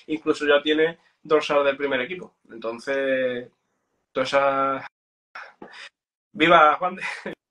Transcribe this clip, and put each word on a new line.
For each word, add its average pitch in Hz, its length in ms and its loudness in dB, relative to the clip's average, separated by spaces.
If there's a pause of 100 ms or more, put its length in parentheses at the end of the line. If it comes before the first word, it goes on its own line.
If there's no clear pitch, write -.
incluso 151 380 -2
ya 143 160 4
tiene 156 380 0 (220)
dorsal 151 420 2
del 139 140 0
primer 139 240 -2
equipo. - 340 -10 (160)
Entonces, 123 960 -4 (640)
toda 131 140 -2
esa 135 600 0 (1500)
¡Viva 156 420 6
Juan 180 220 -4
de! - 60 -12
<laughs> - 300 -10 (180)